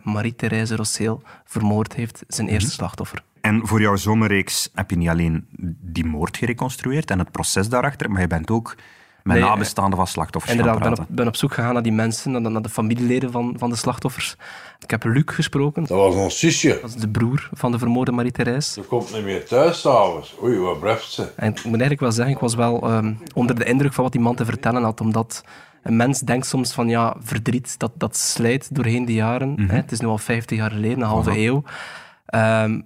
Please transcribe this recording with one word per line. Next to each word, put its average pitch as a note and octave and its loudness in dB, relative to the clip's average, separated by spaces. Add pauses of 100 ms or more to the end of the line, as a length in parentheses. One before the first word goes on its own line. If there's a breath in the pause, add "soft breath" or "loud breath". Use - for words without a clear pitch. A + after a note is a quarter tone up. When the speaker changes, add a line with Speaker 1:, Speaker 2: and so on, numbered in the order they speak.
Speaker 1:
Marie-Thérèse A2 -2
Rosseel A2 -2 (220 loud breath)
vermoord G#2+ 0
heeft, - -8
zijn A2 -4
Speaker 2:
Mhm. - 0
Speaker 1:
eerste G#2+ 0
slachtoffer. - -8 (180)
Speaker 2:
En G#2+ 2
voor G#2+ 2
jouw G#2 4
zomerreeks G#2 2
heb F#2+ -4
je F#2+ 0
niet E2+ 2
alleen E2 0 (340)
die E2+ -4
moord D#2 -2
gereconstrueerd B2+ -4
en F#2+ 0
het F2 -2
proces - -2
daarachter, B2 0
maar G2 0
je F2+ 2
bent E2 -2
ook A2+ -2 (460 soft breath)
met F#2 2
Speaker 1:
Nee, F#2 6
Speaker 2:
nabestaanden G2+ 2
van F#2 2
slachtoffers - -4
gaan A#2+ 4
Speaker 1:
inderdaad, A2+ 4
ik A#2 2
ben A#2 2
Speaker 2:
praten. E2 -6
Speaker 1:
op, A#2+ -6
ben A#2+ 2
op A2+ -4
zoek - 0
gegaan A#2+ 0
naar A#2+ 0
die A#2 2
mensen, A2+ 0
naar B2 0
de, A2+ 0
naar A2 -2
de A2 -6
familieleden A#2+ 0
van, A#2+ -2
van B2 -2
de A#2+ -2
slachtoffers. - -4 (420 loud breath)
Ik - -12
heb A2+ -2
Luc B2 4
gesproken. D3 -2
Speaker 3:
Dat F2+ 0
was F#2+ 6
ons F#2 0
zusje. D#3+ 2
Speaker 1:
Dat A#2 -12
is A2+ -14
de A2 -2
broer A#2+ 0
van B2 -2
de A#2 0
vermoorde B2 0
Marie-Thérèse. B2 -2
Speaker 3:
Ze G#2 -12
komt G#2+ -4
niet G#2+ -4
meer F#2+ -4
thuis D#3 4
s'avonds. G2 2
Oei, A#2 2
waar F2+ 0
blijft G2+ -2
ze? - -4 (140)
Speaker 1:
En A2 0
ik G#2 -2
moet - -12
eigenlijk B2 0
wel B2 2
zeggen, B2 0
ik C3 -6
was A#2 0
wel, A#2+ 0
ehm, A2 0 (200)
onder A#2+ 2
de A2+ 0
indruk C#3 4
van B2+ 0
wat B2+ -2
die A#2+ 2
man A#2 4
te B2 -2
vertellen A#2 0
had, A2 0
omdat A2+ 0 (380 loud breath)
een A2+ 2
mens C3 4
denkt B2 0
soms B2+ -2
van, A#2 0
ja, A#2 2
verdriet, A#2+ -2
dat, A#2+ -4
dat - -4
slijt B2 0
doorheen B2 2
de A#2 0
jaren. A#2+ 0
Speaker 2:
Mhm. G#2 0
Speaker 1:
Hè, G#2 2
het - -2
is A2+ -4
nu A#2 0
al A2 2
vijftig A#2 -2
jaar A2 0
geleden, A2 0
een A#2 0
halve G#2+ 2
Speaker 2:
Voilà. - 0
Speaker 1:
eeuw. B2 2 (640 loud breath)
Ehm, A2 2